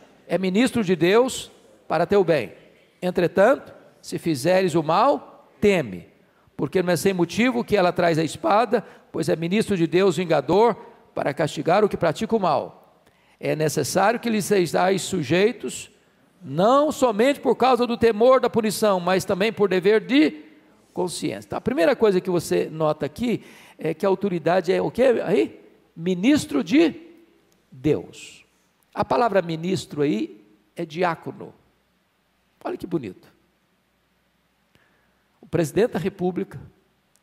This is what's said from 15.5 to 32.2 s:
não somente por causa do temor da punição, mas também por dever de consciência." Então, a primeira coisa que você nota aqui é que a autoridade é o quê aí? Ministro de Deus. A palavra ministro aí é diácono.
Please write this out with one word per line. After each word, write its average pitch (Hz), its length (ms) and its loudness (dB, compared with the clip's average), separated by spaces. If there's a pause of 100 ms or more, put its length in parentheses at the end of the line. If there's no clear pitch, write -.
não 214 480 2
somente 254 520 0
por 233 160 0
causa 247 280 2
do 226 120 -4
temor 233 420 4
da - 100 0
punição, 208 520 0
mas 180 240 0
também 208 260 -2
por 202 160 0
dever 190 380 2
de 285 360 2 (520)
consciência." 151 540 -6
Então, - 100 -8
a - 40 -10
primeira 285 360 0
coisa 190 240 4
que 190 80 -6
você 175 400 0
nota 156 360 -2
aqui 220 380 -4 (320)
é 156 160 -6
que 180 140 -4
a 196 40 2
autoridade 175 640 0
é 185 80 0
o 170 120 -4
quê 233 340 2
aí? 233 340 -2 (360)
Ministro 190 680 0
de 269 380 2 (720)
Deus. - 720 -6 (480)
A 208 100 -2
palavra 196 380 0
ministro 165 640 -4
aí - 420 -4 (300)
é 170 100 -10
diácono. 160 680 -6 (1080)